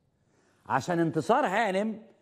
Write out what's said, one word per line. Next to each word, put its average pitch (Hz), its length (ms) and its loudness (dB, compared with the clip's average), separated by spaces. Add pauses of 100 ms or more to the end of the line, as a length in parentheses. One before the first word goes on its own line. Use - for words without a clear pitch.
(640)
عشان 165 340 -2
انتصار 165 460 2
هانم 208 560 -2 (200)